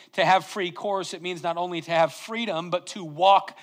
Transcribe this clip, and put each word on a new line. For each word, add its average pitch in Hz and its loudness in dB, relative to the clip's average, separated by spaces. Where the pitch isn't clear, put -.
"to 180 2
have 185 4
free 180 -4
course," 196 -4
it 175 -12
means 175 -6
not 170 -2
only 175 -4
to 160 -10
have 160 4
freedom, 208 -6
but 175 -4
to 202 -10
walk 170 4